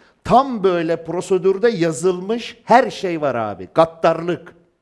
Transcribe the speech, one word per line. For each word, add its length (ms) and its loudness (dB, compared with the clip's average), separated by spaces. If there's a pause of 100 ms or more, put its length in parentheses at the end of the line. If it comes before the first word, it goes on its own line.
(240)
tam 400 2
böyle 400 0
prosedürde 680 0
yazılmış 920 -2
her 280 4
şey 300 -6
var 140 0
abi. 400 -6
Gaddarlık, 800 0 (260)